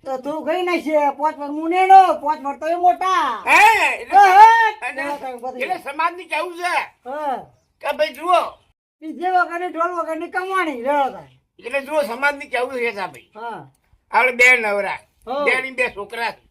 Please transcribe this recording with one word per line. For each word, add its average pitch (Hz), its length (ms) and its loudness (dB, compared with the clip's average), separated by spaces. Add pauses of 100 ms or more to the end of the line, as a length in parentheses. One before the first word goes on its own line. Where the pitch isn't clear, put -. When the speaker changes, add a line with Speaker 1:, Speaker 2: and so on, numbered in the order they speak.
Speaker 1:
તો 269 140 -8
તું 285 260 -8
ગઈ 349 180 -2
નાખીએ, 311 540 0
પોત 302 200 -2
વર 285 120 -10
હું 311 220 -6
નેનો, 381 300 8 (140)
પોત 294 240 -4
વર 277 200 -8
તો 311 80 -8
એ 339 100 0
મોટા. 349 720 0
Speaker 2:
હે? 320 160 4 (400)
એટલે 269 140 0
Speaker 1:
હા, 392 180 8
હા. 440 540 8
Speaker 2:
અને 269 140 -8
Speaker 1:
લેવો 285 140 -6
તાર, 262 200 -12
બધું. 254 260 -10
Speaker 2:
એટલે 339 200 -6
સમાજને 330 420 -6
કેવું 320 320 -6
છે 349 180 -4 (300)
Speaker 1:
હા. 277 340 -6 (440)
Speaker 2:
કે 277 140 -4
ભાઈ 302 180 -2
જુઓ. 330 260 0 (600)
Speaker 1:
ડીજે 320 280 -8
વગરની, 349 380 -2
ઢોલ 339 260 -4
વગરની 320 360 -8
કમાણી, 370 520 -4
લેવો 277 280 0
તાર. 156 180 -18 (300)
Speaker 2:
એટલે 240 240 -6
જુઓ, 294 200 -2
સમાજને 277 440 -4
કેવું 254 280 -4
છે, 254 40 -6
શેઠાભાઈ. 196 560 -8
Speaker 1:
હા. 214 260 -12 (520)
Speaker 2:
આપણે 247 200 2
બે 247 240 4
નવરા, 202 420 -4 (280)
Speaker 1:
હા. 277 180 -6
Speaker 2:
બે 254 160 0
ની 262 100 -12
બે 247 240 -6
છોકરા 208 380 -8
છે. - 180 -20